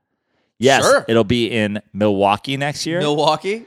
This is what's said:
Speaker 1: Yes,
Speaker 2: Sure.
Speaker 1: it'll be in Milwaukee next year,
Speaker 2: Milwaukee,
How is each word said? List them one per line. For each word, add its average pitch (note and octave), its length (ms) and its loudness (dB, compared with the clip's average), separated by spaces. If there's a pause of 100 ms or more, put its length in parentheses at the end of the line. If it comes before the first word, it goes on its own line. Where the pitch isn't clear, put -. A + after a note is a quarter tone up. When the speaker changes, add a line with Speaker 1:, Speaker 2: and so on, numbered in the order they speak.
(600)
Speaker 1:
Yes, B2+ 240 4
Speaker 2:
Sure. G3+ 240 2
Speaker 1:
it'll A2+ 160 2
be A#2 260 -2
in G#2+ 320 -2 (100)
Milwaukee G2+ 640 0
next C#3+ 300 -6
year, D#3+ 140 -4
Speaker 2:
Milwaukee, D3+ 680 -2